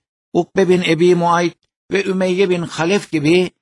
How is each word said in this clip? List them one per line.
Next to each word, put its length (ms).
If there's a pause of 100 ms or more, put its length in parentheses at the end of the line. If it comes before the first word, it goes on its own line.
(320)
Ukbe 360
bin 140
Ebi 320
Muayt 420 (360)
ve 120
Ümeyye 460
bin 120
Halef 480
gibi 400 (120)